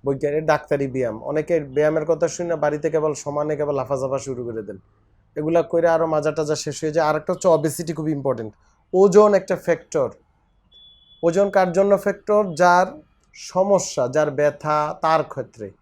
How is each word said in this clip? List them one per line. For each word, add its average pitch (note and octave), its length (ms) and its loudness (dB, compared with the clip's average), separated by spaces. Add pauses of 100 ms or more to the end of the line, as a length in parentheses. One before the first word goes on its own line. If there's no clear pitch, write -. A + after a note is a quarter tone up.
বৈজ্ঞানিক C#3+ 400 -2
ডাক্তারি D3 420 0
ব্যায়াম। A#2+ 360 -4
অনেকে D3+ 360 -2
ব্যায়ামের D3+ 460 0
কথা D#3+ 220 0
শুনে E3+ 280 -4
বাড়িতে D3+ 340 -2
কেবল D#3 240 0
সমানে D3 420 -4
কেবল D3 200 -2
লাফাঝাফা C3 440 -4
শুরু B2 260 -8
করে A2+ 160 -8
দেন, G2 160 -12 (580)
এগুলা D#3+ 260 0
করে E3 260 0
আরও E3 200 2
মাজা D#3 240 0
টাজা D3+ 240 -2
শেষ - 280 -8
হয়ে D#3 80 -2
যায়। D3+ 160 2
আর D3+ 80 2
একটা D#3 180 -4
হচ্ছে - 140 -2
ওবেসিটি D#3 460 0
খুব D#3 160 -4
ইম্পর্টেন্ট, C3 440 -4 (400)
ওজন G3+ 400 6
একটা F#3+ 220 0
ফ্যাক্টর। D3+ 540 -2 (1120)
ওজন F#3+ 260 2
কার F#3 220 2
জন্য G3 260 4
ফ্যাক্টর? G3+ 580 0
যার F3+ 320 6 (460)
সমস্যা, F#3 720 0
যার D3 240 0
ব্যথা, D3+ 720 -2
তার D#3+ 220 2
ক্ষেত্রে। A2 480 -12 (100)